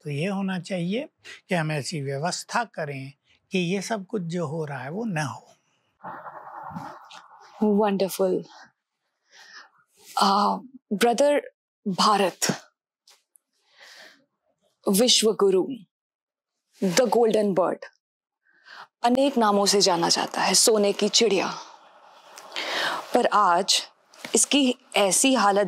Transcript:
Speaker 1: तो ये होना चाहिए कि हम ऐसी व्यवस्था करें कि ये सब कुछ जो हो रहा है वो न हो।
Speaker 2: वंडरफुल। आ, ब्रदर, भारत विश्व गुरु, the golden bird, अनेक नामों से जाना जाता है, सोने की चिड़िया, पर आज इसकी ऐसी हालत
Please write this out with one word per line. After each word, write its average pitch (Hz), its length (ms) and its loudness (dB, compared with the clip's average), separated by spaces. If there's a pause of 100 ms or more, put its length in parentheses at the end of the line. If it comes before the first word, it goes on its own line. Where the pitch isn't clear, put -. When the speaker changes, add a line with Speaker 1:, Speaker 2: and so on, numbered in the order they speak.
Speaker 1:
तो 156 60 -10
ये 143 180 -4
होना 190 320 -4
चाहिए 196 480 -4 (420)
कि 190 60 0
हम 156 160 -2
ऐसी 151 300 -6
व्यवस्था 147 600 -4 (120)
करें 139 360 -8 (400)
कि 185 80 0
ये 180 220 -2
सब 202 240 -6
कुछ 214 160 -6
जो 170 260 -6
हो 156 180 -6
रहा 139 180 -10
है 135 80 -12
वो 214 140 -8
न 196 120 -6
हो। 113 300 -6 (2250)
Speaker 2:
वंडरफुल। 190 680 0 (1600)
आ, 196 500 2 (360)
ब्रदर, 240 480 2 (440)
भारत 196 540 2 (2500)
विश्व 214 480 4
गुरु, 190 340 2 (1120)
the 196 260 2
golden 214 480 2
bird, - 300 -2 (1200)
अनेक 262 340 2
नामों 202 280 4
से 202 160 2
जाना 170 280 2
जाता - 320 -2
है, - 120 0
सोने 208 400 4
की 202 160 -2
चिड़िया, 196 380 2 (1700)
पर 247 200 4
आज 185 480 2 (540)
इसकी 254 400 2 (220)
ऐसी 202 360 2
हालत 202 340 4